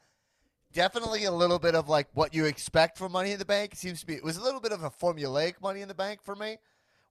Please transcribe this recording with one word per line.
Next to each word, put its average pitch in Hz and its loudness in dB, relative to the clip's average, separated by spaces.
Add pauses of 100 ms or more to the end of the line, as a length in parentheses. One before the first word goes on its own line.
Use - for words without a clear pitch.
(720)
Definitely 214 0
a 190 2
little 175 4
bit 165 4
of, 151 2
like, 151 4
what 151 0
you 160 2
expect 160 2
from 185 -8
Money 185 0
in 202 -8
the 196 -8
Bank. 202 0
It - -18
seems 180 -8
to - -14
be, 160 -6
it - -12
was 160 -4
a 196 -10
little 262 -2
bit 220 -2
of 180 -6
a 147 -4
formulaic 156 -2
Money 196 -6
in 196 -12
the 196 -12
Bank 196 -6
for 202 -10
me, 214 -10 (520)